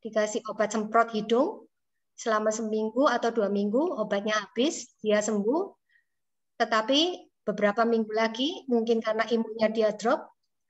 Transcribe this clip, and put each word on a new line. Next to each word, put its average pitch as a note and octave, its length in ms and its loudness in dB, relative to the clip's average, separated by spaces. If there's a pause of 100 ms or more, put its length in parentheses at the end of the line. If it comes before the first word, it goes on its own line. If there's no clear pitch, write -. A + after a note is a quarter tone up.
dikasih G#3+ 480 -2
obat G#3 240 -2
semprot A3+ 400 0
hidung, A3+ 560 -2 (480)
selama G#3+ 320 0
seminggu A3 560 0
atau A#3+ 240 2
dua G#3 240 0
minggu G#3 240 0 (240)
obatnya G#3 320 -2
habis, G#3+ 640 -2
dia G#3 240 2
sembuh. A3 560 -2 (800)
Tetapi A#3+ 720 0 (160)
beberapa G#3 400 2
minggu A3+ 320 2
lagi, A#3 480 -2
mungkin A#3 320 2
karena A3 320 -2
imunnya A3+ 400 0
dia G#3+ 240 2
drop, A#3+ 320 -2 (440)